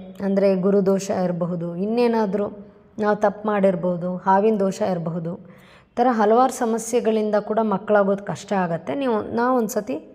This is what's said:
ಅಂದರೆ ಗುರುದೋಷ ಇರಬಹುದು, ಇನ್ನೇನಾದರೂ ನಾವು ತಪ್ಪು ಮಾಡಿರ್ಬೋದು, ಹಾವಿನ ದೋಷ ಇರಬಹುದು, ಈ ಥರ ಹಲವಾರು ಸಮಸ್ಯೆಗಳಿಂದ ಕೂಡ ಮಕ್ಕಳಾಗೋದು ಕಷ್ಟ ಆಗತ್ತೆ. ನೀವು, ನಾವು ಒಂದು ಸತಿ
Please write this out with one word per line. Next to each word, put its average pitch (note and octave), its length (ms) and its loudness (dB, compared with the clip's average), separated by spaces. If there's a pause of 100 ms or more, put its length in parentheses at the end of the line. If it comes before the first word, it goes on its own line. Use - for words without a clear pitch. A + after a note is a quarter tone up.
(240)
ಅಂದರೆ G3 300 2
ಗುರುದೋಷ G3 560 2
ಇರಬಹುದು, F3 680 -4
ಇನ್ನೇನಾದರೂ G#3+ 680 0 (520)
ನಾವು G#3 180 2
ತಪ್ಪು G#3 320 0
ಮಾಡಿರ್ಬೋದು, F3+ 680 0
ಹಾವಿನ G3+ 420 4
ದೋಷ F#3+ 240 0
ಇರಬಹುದು, E3+ 540 -4
ಈ - 600 -20
ಥರ B3 140 4
ಹಲವಾರು A3+ 420 4
ಸಮಸ್ಯೆಗಳಿಂದ A3 840 0
ಕೂಡ G#3 280 -2
ಮಕ್ಕಳಾಗೋದು G3+ 600 2
ಕಷ್ಟ - 280 -8
ಆಗತ್ತೆ. F3+ 420 -2
ನೀವು, A#3 400 -2
ನಾವು B3 240 2
ಒಂದು A3 100 0
ಸತಿ A#3 300 -6 (160)